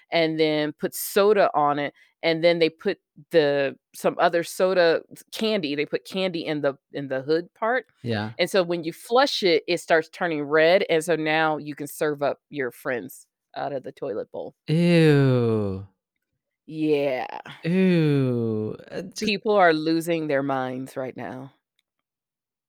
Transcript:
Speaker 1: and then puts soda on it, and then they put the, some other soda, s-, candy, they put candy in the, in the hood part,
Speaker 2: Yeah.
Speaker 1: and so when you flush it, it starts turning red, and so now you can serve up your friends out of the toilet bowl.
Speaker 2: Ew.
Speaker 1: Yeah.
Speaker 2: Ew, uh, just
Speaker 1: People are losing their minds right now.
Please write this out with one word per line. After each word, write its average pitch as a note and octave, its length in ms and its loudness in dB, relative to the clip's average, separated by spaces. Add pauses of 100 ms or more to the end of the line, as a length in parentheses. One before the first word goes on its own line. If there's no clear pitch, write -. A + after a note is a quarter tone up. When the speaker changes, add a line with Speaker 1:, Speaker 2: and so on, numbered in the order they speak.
(120)
Speaker 1:
and D#3+ 280 0
then D3+ 340 0
puts - 260 -8
soda G3+ 560 2
on C#3+ 240 2
it, C#3+ 140 -6 (280)
and E3 220 0
then E3+ 160 4
they E3 100 4
put E3+ 300 -6 (320)
the, C#3+ 440 2 (200)
some E3 240 -2
other E3+ 240 2
soda, F3+ 580 2 (100)
s-, - 200 -20
candy, G#3 440 -2
they D3 120 -2
put - 180 -6
candy F#3 400 -4
in D3+ 160 -4
the, C#3 140 0 (180)
in C#3 140 -8
the C3 160 -4
hood D#3+ 320 -2
part, B3 320 -2 (160)
Speaker 2:
Yeah. A2 340 -4
Speaker 1:
and F3 120 0
so G3 140 2
when F3 200 -4
you D#3+ 100 -8
flush - 500 0
it, E3+ 240 2
it F3 120 -2
starts D#3+ 300 0
turning D#3+ 340 -4
red, D#3+ 460 4
and D#3+ 140 2
so E3 120 0
now D#3 420 0
you D3 180 -10
can D3 120 -10
serve D3+ 340 -4
up C#3 280 -2
your C#3 220 -6
friends B2+ 540 -8 (300)
out C#3 180 -8
of C3 100 -8
the - 80 -12
toilet G#2+ 400 -8
bowl. - 220 -12 (140)
Speaker 2:
Ew. C3 1200 2 (800)
Speaker 1:
Yeah. C#3+ 600 -2 (380)
Speaker 2:
Ew, C#3+ 1120 2 (120)
uh, D#3+ 120 -8
just F#3 180 -14
Speaker 1:
People G#3+ 320 -2
are F#3 220 6
losing D#3+ 540 -2
their C#3 140 0
minds C3 540 -6
right C3 220 -8
now. B2+ 340 -12 (1160)